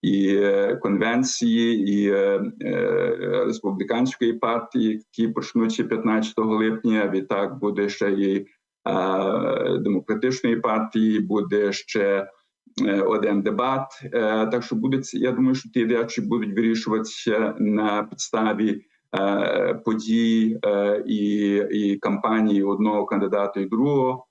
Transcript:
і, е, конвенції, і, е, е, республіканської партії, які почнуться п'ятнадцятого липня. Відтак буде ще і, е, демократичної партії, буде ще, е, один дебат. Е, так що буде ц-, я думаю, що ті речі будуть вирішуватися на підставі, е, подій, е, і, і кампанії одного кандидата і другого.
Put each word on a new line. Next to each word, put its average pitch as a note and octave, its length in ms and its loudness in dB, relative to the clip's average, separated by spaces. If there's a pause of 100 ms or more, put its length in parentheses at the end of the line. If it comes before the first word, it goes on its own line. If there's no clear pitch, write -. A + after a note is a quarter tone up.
і, G2 340 2
е, G2+ 400 2
конвенції, A2+ 1160 0
і, G2+ 180 2
е, G2 300 2 (220)
е, F#2 800 -2
республіканської A#2 880 -2
партії, A2+ 680 -2 (120)
які A2+ 180 0
почнуться A2+ 520 -2
п'ятнадцятого A2 720 0
липня. A2 580 2
Відтак G2 440 -2
буде G2+ 300 0
ще G2+ 220 -2
і, G2 260 2
е, F#2 1400 -2
демократичної A2 760 0
партії, A2 640 0
буде G2+ 520 0
ще, G2 540 0 (600)
е, G2+ 140 2
один G#2 420 0
дебат. B2 440 -2 (180)
Е, C3+ 60 -12 (360)
так A#2+ 160 -2
що A#2 140 -6
буде C3 220 0
ц-, C3 200 -6
я B2+ 140 0
думаю, C3 220 2
що - 160 -8
ті A#2+ 140 2
речі A#2 360 0
будуть G#2 360 -2
вирішуватися A2 1000 0
на G#2 440 0
підставі, G#2+ 800 -2 (340)
е, G2 580 0
подій, A2+ 920 2
е, G2+ 400 2
і, G#2 400 0 (100)
і G2+ 400 2
кампанії G#2 680 0
одного G2+ 440 0
кандидата G2+ 540 -2
і G2 40 -2
другого. B2+ 680 0